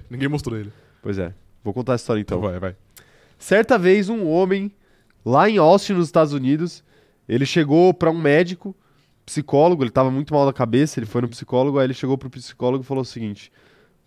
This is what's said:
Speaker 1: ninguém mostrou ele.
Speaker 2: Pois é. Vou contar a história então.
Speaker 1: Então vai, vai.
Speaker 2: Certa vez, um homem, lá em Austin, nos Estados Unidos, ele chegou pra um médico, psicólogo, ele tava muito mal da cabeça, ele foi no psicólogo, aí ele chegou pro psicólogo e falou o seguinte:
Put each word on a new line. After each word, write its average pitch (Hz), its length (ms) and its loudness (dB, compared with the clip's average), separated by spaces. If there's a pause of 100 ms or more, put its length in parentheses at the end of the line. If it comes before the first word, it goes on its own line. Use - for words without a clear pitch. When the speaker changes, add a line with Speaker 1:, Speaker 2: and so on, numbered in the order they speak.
(120)
Speaker 1:
ninguém 135 160 -4
mostrou 135 320 -6
ele. 104 120 -14 (300)
Speaker 2:
Pois 101 160 -6
é. 90 160 -8 (300)
Vou 101 100 -6
contar 123 200 -4
a - 20 2
história 110 260 -4
então. 98 160 -6
Speaker 1:
Então 95 140 -4
vai, 90 80 -10
vai. 92 160 -8 (640)
Speaker 2:
Certa 220 400 2
vez, 185 300 2
um 220 180 -4
homem, 190 440 0 (540)
lá 147 240 4
em 214 80 0
Austin, 190 360 4
nos 175 120 2
Estados 156 280 2
Unidos, 143 500 -2 (440)
ele 127 200 0
chegou 165 480 4
pra 165 160 0
um 170 80 -4
médico, 175 560 0 (500)
psicólogo, 151 580 0
ele 117 60 -2
tava 131 220 0
muito 143 240 -6
mal 139 100 4
da 135 80 0
cabeça, 127 460 0
ele 113 80 -8
foi 120 140 -2
no 120 80 -4
psicólogo, 131 500 -2
aí 131 80 2
ele 131 80 -4
chegou 135 200 -4
pro 131 140 -14
psicólogo 127 540 -6
e 123 40 -16
falou 135 140 -4
o 123 40 -6
seguinte: 107 460 -12 (560)